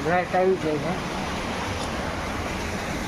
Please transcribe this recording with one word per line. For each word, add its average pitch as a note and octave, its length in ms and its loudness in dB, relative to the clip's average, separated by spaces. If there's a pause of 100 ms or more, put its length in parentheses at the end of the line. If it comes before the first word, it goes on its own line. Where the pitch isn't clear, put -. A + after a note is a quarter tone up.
બ્રાઇટ F3 300 4
આવી F#3 280 6
ગઈ D3+ 140 2
છે. E3 400 -2 (1900)